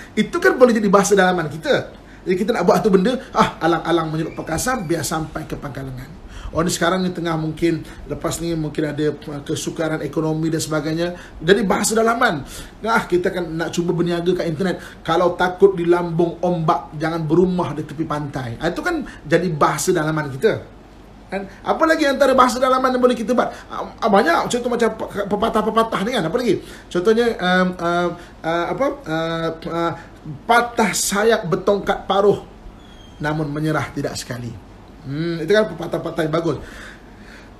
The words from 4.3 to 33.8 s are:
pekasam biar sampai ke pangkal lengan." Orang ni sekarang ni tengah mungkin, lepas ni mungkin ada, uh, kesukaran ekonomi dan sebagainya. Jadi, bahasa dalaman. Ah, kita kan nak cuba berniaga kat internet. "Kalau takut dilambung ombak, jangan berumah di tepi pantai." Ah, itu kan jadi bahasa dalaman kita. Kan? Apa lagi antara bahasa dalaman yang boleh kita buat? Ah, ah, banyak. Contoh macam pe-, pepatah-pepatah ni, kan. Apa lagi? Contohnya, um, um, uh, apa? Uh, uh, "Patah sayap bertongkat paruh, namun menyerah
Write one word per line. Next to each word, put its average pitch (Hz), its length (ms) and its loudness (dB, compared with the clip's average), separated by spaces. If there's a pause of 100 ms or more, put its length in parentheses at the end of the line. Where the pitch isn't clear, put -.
pekasam 185 480 -4
biar 156 160 -2
sampai 160 480 -6
ke 147 80 -8
pangkal 135 320 -10
lengan." 127 320 -14 (300)
Orang 165 160 0
ni 175 80 -2
sekarang 185 320 0
ni 180 80 -2
tengah 165 240 -2
mungkin, 160 480 -2 (240)
lepas 147 320 -6
ni 170 160 -2
mungkin 151 320 -4
ada, 147 240 -2
uh, 147 320 -10
kesukaran 156 560 -4
ekonomi 156 480 -2
dan 160 80 -2
sebagainya. 160 560 -2 (240)
Jadi, 202 240 4
bahasa 214 320 0
dalaman. 226 480 2 (400)
Ah, 220 240 0
kita 180 240 2
kan 180 240 -4
nak 160 160 -4
cuba 175 240 -2
berniaga 170 400 0
kat 165 160 -2
internet. 175 320 -4 (240)
"Kalau 175 320 2
takut 180 400 4
dilambung 170 640 0
ombak, 170 560 0
jangan 160 240 -2
berumah 170 560 2
di 151 80 -8
tepi 147 160 -8
pantai." 139 560 -6
Ah, 147 80 -4
itu 175 160 -2
kan 339 240 -4 (160)
jadi 165 240 2
bahasa 160 480 0
dalaman 156 400 0
kita. 135 320 0 (640)
Kan? 196 160 -6 (160)
Apa 214 240 2
lagi 320 240 4
antara 262 240 4
bahasa 247 240 4
dalaman 262 400 2
yang 247 80 4
boleh 247 80 4
kita 220 160 -4
buat? - 240 0 (160)
Ah, 160 160 -6 (160)
ah, 214 80 2
banyak. 262 400 4
Contoh 240 240 0
macam 233 240 2
pe-, - 320 -6
pepatah-pepatah 214 720 0
ni, 214 160 -2
kan. 165 80 0
Apa 160 80 -2
lagi? 240 200 2 (360)
Contohnya, 220 360 4 (120)
um, 185 300 2 (100)
um, 175 300 0 (340)
uh, 165 320 0
apa? 254 120 0 (200)
Uh, 165 440 -2 (200)
uh, 170 220 0 (580)
"Patah 233 480 4
sayap 208 480 2
bertongkat 196 640 0
paruh, 196 320 4 (800)
namun 151 320 -2
menyerah 151 400 0